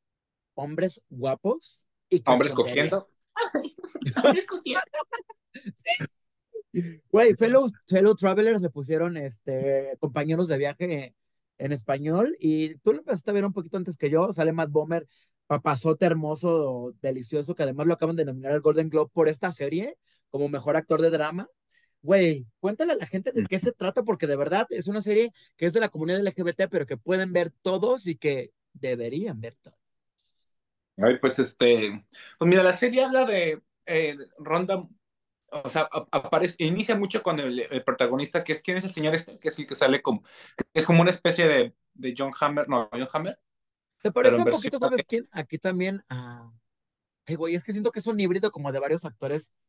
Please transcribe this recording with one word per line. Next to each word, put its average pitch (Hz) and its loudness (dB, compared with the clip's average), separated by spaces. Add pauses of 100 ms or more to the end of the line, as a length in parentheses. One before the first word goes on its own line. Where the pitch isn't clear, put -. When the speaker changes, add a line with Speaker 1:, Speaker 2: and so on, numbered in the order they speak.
(540)
Speaker 1:
hombres 156 -4
guapos 135 -6 (200)
y 175 2
Speaker 2:
Hombres 135 6
Speaker 1:
cachondería. 127 0
Speaker 2:
cogiendo. 196 -4 (240)
<laughs> - -4
Speaker 3:
Hombres 311 4
cogiendo. - -6 (2250)
Speaker 1:
Güey, 220 6
fellow, 247 4 (200)
fellow 196 6
travelers 202 2
le 170 -2
pusieron, 160 -2
este, 135 -4
compañeros 156 0
de 156 0
viaje 143 -4 (440)
en 135 -4
español, 151 0
y 156 0
tú 214 2
lo 302 0
empezaste 214 -6
a 202 0
ver 196 2
un 202 -2
poquito 175 -8
antes 180 -6
que 156 -2
yo. 170 2
Sale 160 0
Matt 160 -2
Bomer, 156 -2 (400)
papazote 147 0
hermoso, 151 -2
delicioso, 135 -4
que 151 -2
además 139 -2
lo 170 4
acaban 165 -2
de 160 0
nominar 135 -6
al 147 2
Golden 156 2
Globe 151 0
por 156 4
esta 156 -2
serie 170 -6 (300)
como 143 -2
mejor 143 -2
actor 160 0
de 165 6
drama. 160 -2 (540)
Güey, 160 2 (140)
cuéntale 254 0
a 262 0
la 170 -8
gente 190 -6
de 220 0
qué 185 -2
se 240 -2
trata, 190 -2
porque 180 -2
de 143 0
verdad 165 0
es 202 -6
una 208 -4
serie 214 2 (240)
que 165 0
es 170 0
de 226 2
la 220 2
comunidad 165 -2
L 196 0
G 180 -4
B 170 -2
T, 190 0
pero 156 -2
que 135 -6
pueden 185 -2
ver 175 2 (120)
todos 190 0
y 165 -4
que 135 -4 (200)
deberían 131 -6
ver 117 -14
todos. - -20 (1200)
Speaker 2:
Ay, 120 4
pues, 131 0
este, 110 2 (320)
pues 170 2
mira, 185 6
la 185 6
serie 247 2
habla 262 2
de, 170 -2 (240)
eh, 151 -2 (220)
Ronda, 180 -2 (640)
o 143 -8
sea, 156 0 (100)
ap-, 151 -6
aparece, 175 0
inicia 185 0
mucho 202 -2
con 165 0
el, 127 -4
el 123 -6
protagonista, 131 0
que 156 -4
es, 156 -6
¿quién 185 -4
es 185 -6
el 185 -6
señor 156 0
este? 160 -6
Que - -2
es - -8
el 143 -10
que 139 -8
sale 135 4
como, 113 -2
que - -10
es 160 0
como 170 8
una 180 6
especie 175 2
de, 127 2 (180)
de 127 -8
John 135 -4 (100)
Hammer, 147 0
no, 123 0
John 127 -6
Hammer. 160 -6 (600)
Speaker 1:
¿Te 214 0
parece 240 6
Speaker 2:
Pero 233 4
en 220 4
Speaker 1:
un 226 2
poquito, 254 -4
Speaker 2:
versión 247 0
Speaker 1:
sabes 254 0
quién? 233 -4
Aquí 156 -8
también, 185 -2
ah, 120 -12 (760)
ay, 160 -6
güey, 165 -4
es 175 -4
que 220 -8
siento 214 -2
que - -8
es 202 -8
un 220 -2
híbrido 190 0
como 143 -8
de 135 -2
varios 143 -2
actores 143 -8 (160)